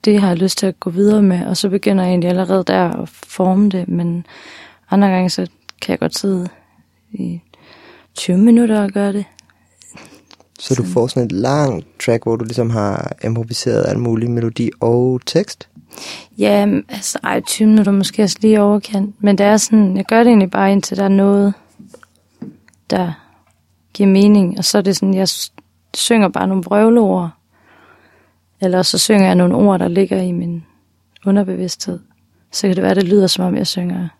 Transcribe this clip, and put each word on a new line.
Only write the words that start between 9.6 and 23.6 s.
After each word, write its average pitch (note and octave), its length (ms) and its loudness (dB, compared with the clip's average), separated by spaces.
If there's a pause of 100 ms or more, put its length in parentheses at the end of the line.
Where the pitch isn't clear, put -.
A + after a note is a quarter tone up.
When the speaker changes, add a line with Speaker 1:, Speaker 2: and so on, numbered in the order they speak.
Speaker 2:
Så - 160 -4
du A#2+ 80 -2
Speaker 1:
Sådan. F2+ 100 -6
Speaker 2:
får B2 140 0
sådan B2+ 180 -4
et A2+ 80 -6
langt B2 540 -2 (200)
track, A#2 160 0
hvor A2+ 140 -2
du A2+ 80 -6
ligesom A#2 260 -4
har G#2 420 -4 (120)
improviseret A2+ 640 -2
al G2+ 100 -2
mulig A#2 320 -2
melodi A#2 400 -2 (100)
og B2 460 0
tekst? - 420 -4 (720)
Speaker 1:
Ja, G3+ 280 2 (220)
altså, - 360 -10
ej, - 160 -2
tyve - 280 0
minutter G#3+ 240 4
måske G3 300 -2
også F#3 180 -2
lige G#3+ 220 4
overkant, G3+ 600 0
men G3+ 160 2
det G3+ 80 2
er G#3+ 100 4
sådan, G#3 400 2
jeg G3 80 -2
gør A3+ 140 2
det A#3 80 4
egentlig G3+ 240 4
bare, G3 220 2
indtil G3 240 -2
der G3 80 -2
er G3 40 2
noget, G3+ 460 2 (1400)
der F3+ 220 -2 (840)